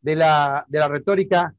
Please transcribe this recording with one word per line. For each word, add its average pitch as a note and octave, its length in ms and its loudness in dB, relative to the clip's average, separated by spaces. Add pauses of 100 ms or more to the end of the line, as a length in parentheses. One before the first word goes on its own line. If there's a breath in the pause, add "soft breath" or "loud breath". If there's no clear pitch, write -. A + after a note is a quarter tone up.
de D#3 160 -4
la, D3 520 2
de D3 100 -4
la D3+ 100 0
retórica F3+ 720 -2